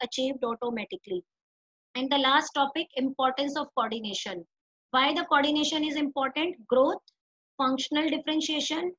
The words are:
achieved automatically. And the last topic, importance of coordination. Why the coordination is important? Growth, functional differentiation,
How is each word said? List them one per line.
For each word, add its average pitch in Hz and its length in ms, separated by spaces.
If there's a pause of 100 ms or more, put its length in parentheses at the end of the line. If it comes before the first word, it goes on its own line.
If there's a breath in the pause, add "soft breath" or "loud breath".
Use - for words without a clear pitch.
achieved 262 400
automatically. 226 800 (720)
And 262 160
the 285 80
last 277 360
topic, 294 320 (100)
importance 269 640
of 285 180
coordination. 214 680 (440)
Why 277 240
the 349 100
coordination 302 580
is 302 140
important? 285 580 (140)
Growth, 262 320 (560)
functional 269 540
differentiation, 311 880